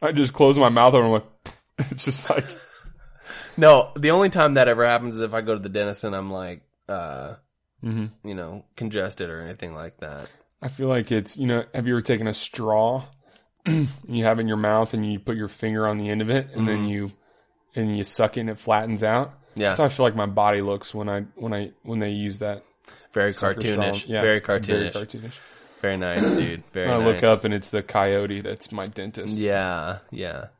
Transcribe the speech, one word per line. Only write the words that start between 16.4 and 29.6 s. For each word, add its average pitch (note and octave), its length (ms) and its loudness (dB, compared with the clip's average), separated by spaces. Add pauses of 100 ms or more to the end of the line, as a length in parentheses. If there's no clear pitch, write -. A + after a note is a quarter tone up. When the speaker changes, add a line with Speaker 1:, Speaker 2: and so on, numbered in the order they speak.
Speaker 1:
and A2 140 0
then G#2+ 140 -2
Speaker 2:
Mm-hmm. G#2 60 -2
Speaker 1:
you, G2+ 240 -6 (640)
and G#2+ 240 -2
you G2+ 60 -4
suck - 320 -2
it B2 60 -4
and A2+ 80 -6
it G#2+ 80 -10
flattens A2 440 0
out? A#2+ 320 0 (220)
Speaker 2:
Yeah. G2+ 140 0
Speaker 1:
That's F#2 100 0
how D3 60 4
I - 20 4
feel B2+ 180 0
like A2 80 2
my G#2 120 -2
body G#2 360 2
looks G2+ 320 -6
when G#2 140 -6
I, G2+ 140 -2 (120)
when A2+ 180 -8
I, G2+ 200 -6 (100)
when A2+ 160 -6
they G#2 120 -2
use G#2 280 -6
that G#2 240 -8 (500)
Speaker 2:
Very G2+ 200 2
Speaker 1:
sucker G2 280 -2
straw. A2 220 0
Speaker 2:
cartoonish. G2+ 260 -4
Speaker 1:
Yeah, A2 140 -2
Speaker 2:
Very G#2+ 160 4
Speaker 1:
very G2+ 220 -2
Speaker 2:
cartoonish. G#2 320 -2
Speaker 1:
cartoonish. A2 420 -10 (460)
Speaker 2:
Very G2 160 -2
nice, F#2 340 0
dude. - 360 -2
Speaker 1:
<clears throat> - 60 -20
Speaker 2:
Very F2+ 160 -4
Speaker 1:
I A#2+ 100 0
look A2+ 180 2
Speaker 2:
nice. F#2 80 0
Speaker 1:
up A2+ 180 6
and G#2 100 0
it's G2+ 180 -6
the G#2 120 -4
coyote G2+ 600 0
that's G2+ 280 -12
my G2 160 -8
dentist. G#2 500 -10
Speaker 2:
Yeah, F#2+ 600 -2 (140)